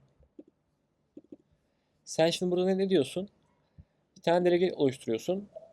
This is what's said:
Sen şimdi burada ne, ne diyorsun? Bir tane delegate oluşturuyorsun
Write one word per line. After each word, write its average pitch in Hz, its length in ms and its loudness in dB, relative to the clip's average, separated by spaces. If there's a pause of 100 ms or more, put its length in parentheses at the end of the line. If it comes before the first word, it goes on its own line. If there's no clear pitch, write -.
(2000)
Sen 170 260 0
şimdi 180 220 -2
burada 180 140 0
ne, 190 120 0
ne 190 120 -2
diyorsun? 180 380 0 (880)
Bir - 60 -20
tane 175 220 2
delegate 175 300 2
oluşturuyorsun 143 760 -2 (240)